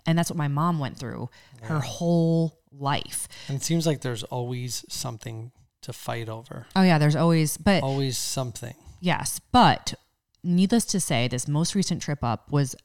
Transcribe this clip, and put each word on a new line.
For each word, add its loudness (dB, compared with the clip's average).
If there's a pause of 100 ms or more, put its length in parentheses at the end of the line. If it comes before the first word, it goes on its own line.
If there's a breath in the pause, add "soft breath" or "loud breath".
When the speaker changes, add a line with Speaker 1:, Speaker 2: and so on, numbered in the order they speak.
Speaker 1:
And 2
that's 0
what -6
my -2
mom 0
went -6
through -8 (320 loud breath)
her -4
Speaker 2:
Yeah. 0
Speaker 1:
whole 2 (180)
life. -4 (180 loud breath)
Speaker 2:
And -4
it -12
seems 0
like 0
there's -6
always -6
something -10 (300)
to -12
fight -8
over. -12
Speaker 1:
Oh 6
yeah, 8
there's 6
always, 2
but 2
Speaker 2:
Always -2
something. -6 (260)
Speaker 1:
Yes, -2 (140)
but 6 (480)
needless 4
to -2
say, 0
this -4
most 0
recent 0
trip -4
up -2
was 0 (100)